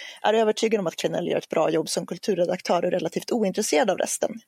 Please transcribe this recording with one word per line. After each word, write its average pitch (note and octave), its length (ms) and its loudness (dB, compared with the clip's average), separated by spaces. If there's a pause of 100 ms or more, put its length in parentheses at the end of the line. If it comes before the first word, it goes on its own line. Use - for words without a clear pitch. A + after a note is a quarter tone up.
(220)
Är G#3+ 120 2
övertygad A3 460 2
om F3+ 80 0
att E3 80 -6
Klenell E3 320 -2
gör E3 100 0
ett - 120 -6
bra D#3+ 200 2
jobb D#3+ 200 0
som F#3 160 -4
kulturredaktör F3 800 0
och F3+ 60 0
relativt F3 400 -2
ointresserad G#3+ 580 2
av F#3 80 2
resten. - 500 -2